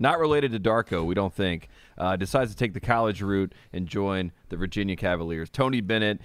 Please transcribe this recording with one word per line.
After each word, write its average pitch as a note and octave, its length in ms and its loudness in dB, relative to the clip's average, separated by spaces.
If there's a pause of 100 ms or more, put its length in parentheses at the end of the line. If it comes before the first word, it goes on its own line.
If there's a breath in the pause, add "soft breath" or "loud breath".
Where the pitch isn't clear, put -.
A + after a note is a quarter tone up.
not D3 180 4
related D3 320 2
to A2+ 80 -2
Darko, G#2+ 480 2
we F2+ 80 0
don't G2 180 0
think, F#2 360 -2 (280 soft breath)
uh, F#2 200 0
decides G#2+ 340 0
to G#2 60 -14
take A2 180 -2
the F#2+ 60 -8
college A2 420 2
route G2 320 0 (180 soft breath)
and F#2 140 -4
join F#2+ 460 -2 (160 soft breath)
the F2+ 80 -8
Virginia F#2+ 400 -2
Cavaliers. E2 540 -2
Tony C3 300 2
Bennett, G#2+ 440 0